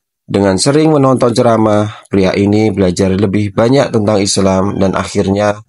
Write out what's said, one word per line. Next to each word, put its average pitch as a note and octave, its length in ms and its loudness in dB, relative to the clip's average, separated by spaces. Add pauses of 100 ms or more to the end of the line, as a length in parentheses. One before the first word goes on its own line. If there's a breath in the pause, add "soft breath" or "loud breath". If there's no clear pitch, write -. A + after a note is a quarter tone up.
(240)
Dengan G2 320 0
sering D3 360 0
menonton C3 440 2
ceramah, A2 720 0
pria F#2 260 0
ini G#2 380 0
belajar F#2+ 400 0
lebih G2+ 400 -2
banyak A#2+ 400 0
tentang G#2 320 0
Islam F#2+ 560 0
dan F#2+ 160 0
akhirnya G2+ 720 -2